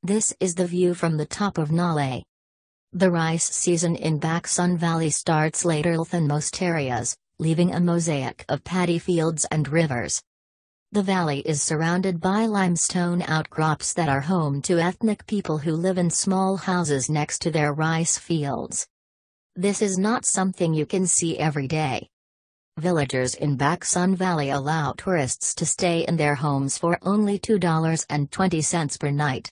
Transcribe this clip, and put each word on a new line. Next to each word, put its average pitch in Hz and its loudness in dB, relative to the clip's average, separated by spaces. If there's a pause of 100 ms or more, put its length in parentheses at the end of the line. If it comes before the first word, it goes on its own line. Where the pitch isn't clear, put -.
This 208 0
is 185 0
the 180 0
view 175 2
from 165 0
the 151 0
top - -4
of 156 0
Na 170 2
Lei. 135 -2 (680)
The 185 4
rice 165 0
season 170 0
in 156 -2
Bac 165 -2
Sun 180 2
Valley 165 0
starts 156 0
later 165 2 (140)
than 170 2
most 147 -2
areas, 139 -2 (220)
leaving 165 2
a 170 0
mosaic 165 0
of - -4
paddy 175 0
fields 160 0
and 151 0
rivers. 139 0 (720)
The 202 2
valley 180 0
is 147 0
surrounded 170 0
by 202 2
limestone 175 0
outcrops 156 -2
that 165 0
are 139 2
home 151 0
to 175 2
ethnic 185 0
people 190 -2
who 156 -2
live 180 0
in 175 2
small 190 0
houses 151 0
next 151 -2
to 165 0
their 147 2
rice 160 0
fields. - -4 (680)
This 196 0
is 190 0
not 214 0
something 185 0
you 151 0
can 190 0
see 165 0
every 147 0
day. 147 -2 (680)
Villagers 143 0
in 147 0
Bac 143 0
Sun 180 0
Valley 170 0
allow 143 -2
tourists - -2
to - -4
stay 170 0
in 170 0
their 147 2
homes 139 0
for 170 0
only 202 0
two 208 0
dollars 160 2
and 143 -2
twenty 175 0
cents 147 -2
per 147 -2
night. 143 -2